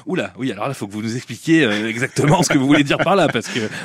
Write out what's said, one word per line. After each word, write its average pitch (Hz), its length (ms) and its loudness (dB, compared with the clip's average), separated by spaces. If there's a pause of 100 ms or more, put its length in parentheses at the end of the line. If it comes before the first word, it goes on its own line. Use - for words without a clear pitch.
oula, 113 320 -4
oui, 123 140 -4
alors 104 160 -6
là, 139 60 -4
faut 113 140 -10
que 98 60 -14
vous 107 80 -6
nous 113 140 -4
expliquiez, 156 480 0
euh, 107 260 0
exactement 131 520 0
ce - 80 0
que 147 80 4
vous 131 80 2
voulez 143 180 4
dire 147 140 0
par 165 180 2
là, 175 120 4
parce 120 200 -2
que, 123 120 -4 (260)